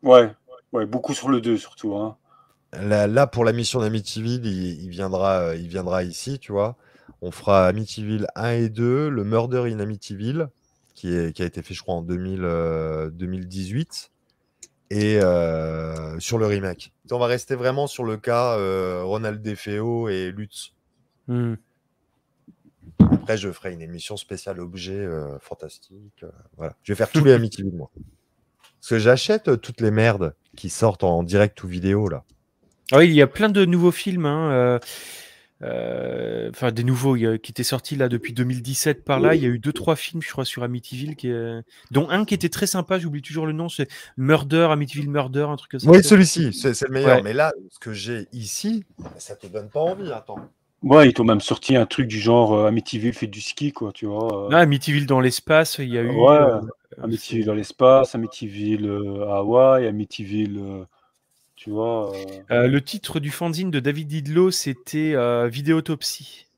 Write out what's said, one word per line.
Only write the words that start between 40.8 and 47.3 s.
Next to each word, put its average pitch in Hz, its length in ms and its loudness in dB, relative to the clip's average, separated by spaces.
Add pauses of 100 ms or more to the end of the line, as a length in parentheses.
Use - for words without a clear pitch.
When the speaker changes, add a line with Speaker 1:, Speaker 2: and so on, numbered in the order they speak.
Speaker 3:
qui, 123 140 -8
euh, 117 320 -6 (280)
dont 143 200 2
un 196 140 0
qui 208 100 -2
était 170 160 -2
très - 160 -4
sympa, 185 320 -2
j'oublie 151 240 -6
toujours 160 240 -6
le 156 60 -4
nom, 165 160 -6
c'est 147 200 -6 (280)
Murder, 143 540 2
Amityville 143 400 -2
Murder, 143 380 -2
un 147 80 -6
truc - 140 -18
comme 131 100 -8
ça. 151 100 4
Speaker 2:
Oui, 180 140 12
celui-ci, 170 480 6
c'est, 127 220 0
c'est - 140 -4
le 131 40 -6
meilleur. 131 240 6
Speaker 3:
Ouais. 123 60 4
Speaker 2:
Mais 104 100 -4